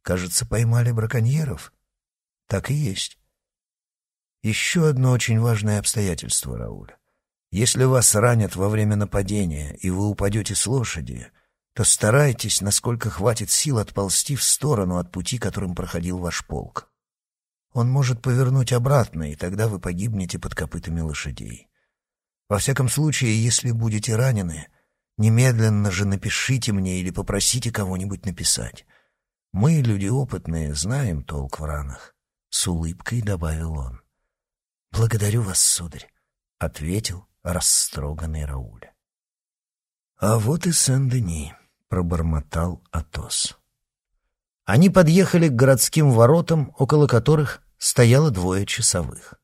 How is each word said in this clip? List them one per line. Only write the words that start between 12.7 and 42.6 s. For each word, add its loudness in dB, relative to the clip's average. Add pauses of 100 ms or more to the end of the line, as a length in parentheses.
хватит -2
сил, 0
отползти -2
в -4
сторону 0
от -4
пути, -6
которым -4
проходил -6
ваш -6
полк. -10 (800)
Он 2
может 0
повернуть 2
обратно, 0
и -8
тогда -2
вы -4
погибнете -4
под -8
копытами -6
лошадей. -8 (800)
Во 0
всяком 0
случае, 2
если 0
будете -2
ранены, 0 (500)
немедленно 4
же -2
напишите -2
мне -2
или -4
попросите -2
кого-нибудь -6
написать. -4 (680)
Мы, 2
люди 0
опытные, -4
знаем -4
толк -8
в -10
ранах", — -10 (340)
с -4
улыбкой -4
добавил -4
он. -10 (880)
"Благодарю 0
вас, -2
сударь", — -2 (480)
ответил -6 (140)
растроганный -4
Рауль. -10 (1300)
"А 2
вот 0
и 2
Сен-Дени", — 0 (360)
пробормотал -2